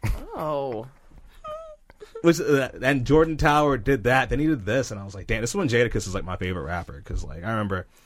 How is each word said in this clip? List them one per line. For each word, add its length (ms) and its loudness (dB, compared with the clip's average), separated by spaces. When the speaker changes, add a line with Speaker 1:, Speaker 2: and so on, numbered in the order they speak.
Speaker 1:
Oh. 520 -4
Speaker 2:
Which, 180 6
uh, 300 2
and 240 2
Jordan 300 4
Tower 420 4
did 260 0
that. 260 4
Then 80 0
he 80 0
did 180 0
this, 260 0
and 80 -8
I 60 -10
was 100 -12
like, 120 -12
"Damn, 160 0
this 80 -2
is 60 -4
when 120 2
Jadakiss 260 4
was, 200 -2
like, 100 -4
my 120 -6
favorite 280 -4
rapper." 400 -6
'Cause, 180 -4
like, 220 -10
I 60 -4
remember 360 -2